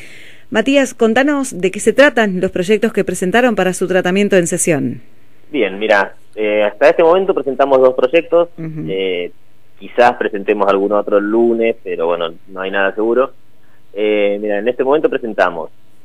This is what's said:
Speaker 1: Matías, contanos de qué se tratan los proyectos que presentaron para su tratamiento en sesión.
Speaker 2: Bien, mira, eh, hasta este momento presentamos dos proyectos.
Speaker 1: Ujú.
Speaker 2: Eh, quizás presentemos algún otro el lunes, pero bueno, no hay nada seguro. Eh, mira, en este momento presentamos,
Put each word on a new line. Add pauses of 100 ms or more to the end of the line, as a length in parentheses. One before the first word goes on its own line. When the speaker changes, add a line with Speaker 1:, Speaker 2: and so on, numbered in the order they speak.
(500)
Speaker 1:
Matías,
contanos
de
qué
se
tratan
los
proyectos
que
presentaron
para
su
tratamiento
en
sesión. (500)
Speaker 2:
Bien,
mira, (180)
eh,
hasta
este
momento
presentamos
dos
proyectos.
Speaker 1:
Ujú.
Speaker 2:
Eh, (460)
quizás
presentemos
algún
otro
el
lunes,
pero
bueno, (140)
no
hay
nada
seguro. (600)
Eh,
mira,
en
este
momento
presentamos, (340)